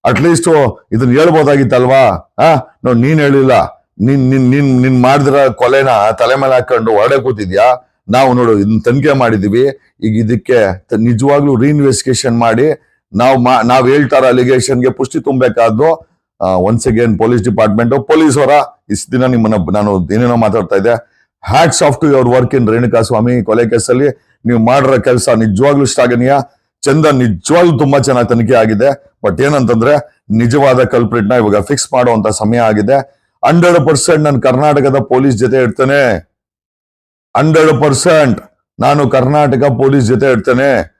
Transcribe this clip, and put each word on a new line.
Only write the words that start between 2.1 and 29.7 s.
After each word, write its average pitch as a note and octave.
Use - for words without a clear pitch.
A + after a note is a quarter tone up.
ಆ, D#3
ನೋಡ್, B2
ನೀನ್ C#3+
ಹೇಳಿಲ್ಲ, C3+
ನೀನ್, C3
ನೀನ್, C3
ನೀನ್, C3+
ನೀನ್ B2+
ಮಾಡ್ದಿರೋ C3+
ಕೊಲೆನ C3+
ತಲೆ B2+
ಮೇಲೆ C3+
ಹಾಕೊಂಡು A#2
ಹೊರಡೆ A#2+
ಕೂತಿದ್ಯಾ. A2
ನಾವು B2+
ನೋಡು, A#2+
ಇದನ್ನ G#2
ತನಿಖೆ C#3
ಮಾಡಿದೀವಿ. A2+
ಈಗ G#2+
ಇದಕ್ಕೆ A2
ತ-, -
ನಿಜವಾಗ್ಲೂ C3
ರೀಇನ್ವೆಸ್ಟಿಗೇಷನ್ C3
ಮಾಡಿ, A#2+
ನಾವ್ B2+
ಮಾ-, A#2+
ನಾವ್ B2
ಹೇಳ್ತಾರ C3+
ಅಲಿಗೇಷನ್ಗೆ B2+
ಪುಷ್ಟಿ C3
ತುಂಬೇಕಾದ್ದು, B2+
ಆ, F#2
once G#2+
again A2+
ಪೊಲೀಸ್ A2+
ಡಿಪಾರ್ಟ್ಮೆಂಟ್, A2+
ಪೊಲೀಸ್ D3
ಅವರ, C3+
ಇಷ್ಟ್ -
ದಿನ B2+
ನಿಮ್ಮನ್ನ A2+
ನಾನು G2+
ಏನೇನೋ A#2+
ಮಾತಾಡ್ತಾ G#2
ಇದ್ದೆ. A2+
Hats D3+
off C#3+
to C#3+
your B2+
work B2+
in A2
ರೇಣುಕಾ A#2
ಸ್ವಾಮಿ A#2
ಕೊಲೆ A2+
ಕೇಸಲ್ಲಿ. B2
ನೀವು A#2+
ಮಾಡಿರೋ C3
ಕೆಲಸ B2
ನಿಜವಾಗ್ಲೂ A#2+
ಶ್ಲಾಘನೀಯ. B2
ಚಂದ, D3+
ನಿಜವಾಗ್ಲೂ C#3
ತುಂಬಾ C#3
ಚೆನ್ನಾಗಿ B2+
ತನಿಖೆ A#2
ಆಗಿದೆ. A2+
but G2+
ಏನಂತಂದ್ರೆ, C3+